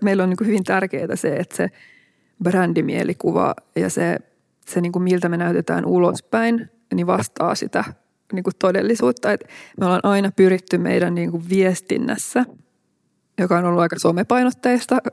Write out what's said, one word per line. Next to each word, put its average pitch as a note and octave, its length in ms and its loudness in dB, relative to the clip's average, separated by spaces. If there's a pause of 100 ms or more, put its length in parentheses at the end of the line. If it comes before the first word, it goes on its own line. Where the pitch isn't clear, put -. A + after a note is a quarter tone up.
meillä G3 220 2
on F#3 60 2
niinku F#3 140 -2
hyvin G3+ 200 0
tärkeää F#3+ 520 -2
se, D3 200 -2
että - 200 -6
se - 140 -2 (760)
brändimielikuva E3+ 1120 0 (200)
ja F3+ 140 -2
se, E3+ 280 -2 (480)
se - 160 -2
niinku F3 180 -2
miltä F3+ 300 2
me E3+ 80 -2
näytetään F3 480 -2
ulospäin, G#3+ 840 0 (240)
niin F3 140 0
vastaa - 480 0
sitä - 280 -4 (500)
niinku F#3 260 -4
todellisuutta. G#3 720 0
Et - 160 -4 (320)
me F#3+ 60 0
ollaan F3+ 200 2
aina G3 300 2
pyritty F#3 420 4
meidän F3 380 0
niinku E3+ 340 -4
viestinnässä, F#3+ 960 0 (920)
joka F3+ 200 2
on F3 80 2
ollut F3 160 2
aika E3+ 180 -2
somepainotteista B3 1000 2 (160)